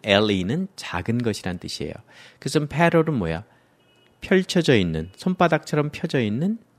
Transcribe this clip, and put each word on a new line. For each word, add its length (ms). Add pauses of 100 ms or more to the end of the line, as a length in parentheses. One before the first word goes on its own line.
엘이는 720
작은 460
것이란 360
뜻이에요. 340 (460)
그래서 280
paddle은 520
뭐야? 260 (760)
펼쳐져 560
있는, 400
손바닥처럼 720
펴져 300
있는 380 (200)